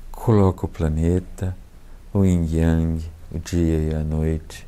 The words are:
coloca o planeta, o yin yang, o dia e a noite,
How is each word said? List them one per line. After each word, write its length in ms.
coloca 540
o 40
planeta, 840
o 120
yin 280
yang, 540
o 60
dia 400
e 160
a 100
noite, 640